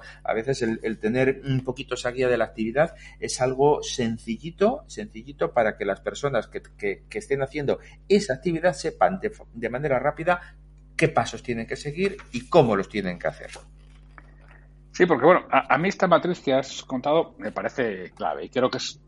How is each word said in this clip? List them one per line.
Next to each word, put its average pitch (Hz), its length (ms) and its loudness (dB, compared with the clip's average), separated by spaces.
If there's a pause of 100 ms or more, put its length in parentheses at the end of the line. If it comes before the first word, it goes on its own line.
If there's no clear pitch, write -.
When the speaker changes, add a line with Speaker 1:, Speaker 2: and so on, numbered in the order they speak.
(240)
Speaker 1:
A - 100 -2
veces 120 280 -2
el, 113 220 0
el 110 160 -4
tener 131 440 2
un 131 220 0
poquito 120 300 -6
esa 123 160 -4
guía 127 180 0
de 120 80 2
la 113 80 2
actividad 113 500 -2 (240)
es 113 220 -4
algo 131 420 2
sencillito, 127 1040 -2
sencillito 120 640 -8
para 110 240 2
que - 80 -6
las 98 160 -2
personas 110 480 -4
que, 98 140 -12
que, - 480 -8
que 107 100 -6
estén 139 220 -2
haciendo 147 380 -2 (280)
esa 196 280 4
actividad 170 360 0
sepan 180 480 0
de, - 140 -6 (200)
de 113 160 -6
manera 131 300 0
rápida 160 560 -2 (400)
qué 160 140 4
pasos 117 340 -2
tienen 113 240 -4
que 123 80 -6
seguir 180 400 -4 (160)
y - 160 -8
cómo 120 300 6
los 95 100 -2
tienen 92 320 -4
que - 80 -2
hacer. - 220 -8 (1400)
Speaker 2:
Sí, 175 140 4
porque, 139 180 4
bueno, 170 260 8
a, 135 240 4
a - 20 6
mí 175 120 0
esta - 180 0
matriz 170 320 2
que 135 140 0
has - 300 -2
contado 143 540 0
me 104 140 -8
parece 98 600 -4
clave 80 340 -6
y - 40 -12
creo 127 200 2
que 131 80 -6
es - 300 -10